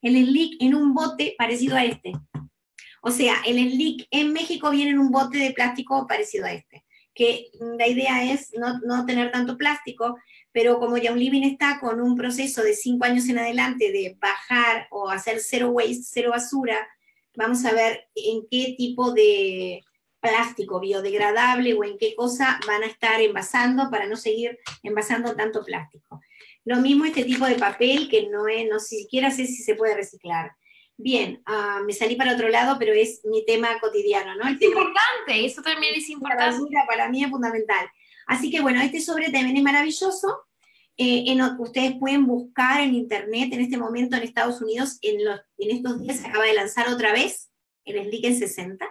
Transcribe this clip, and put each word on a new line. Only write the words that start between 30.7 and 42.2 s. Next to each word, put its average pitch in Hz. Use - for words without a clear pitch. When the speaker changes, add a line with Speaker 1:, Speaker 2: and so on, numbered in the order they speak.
Speaker 1:
Bien, 220
ah, 208
me 208
salí 226
para 254
otro 226
lado, 247
pero 220
es 220
mi 220
tema 226
cotidiano, 202
¿no? 233
El 277
Speaker 2:
Es -
Speaker 1:
tema 392
Speaker 2:
importante, 403
eso 277
también 311
es 311
Speaker 1:
la 302
Speaker 2:
importante. 262
Speaker 1:
basura 285
para 226
mí 262
es 277
fundamental. 220
Así 254
que, 320
bueno, 262
este 285
sobre 311
también 262
es 277
maravilloso. 311
Eh, 247
en 262
o-, 254
ustedes 254
pueden 269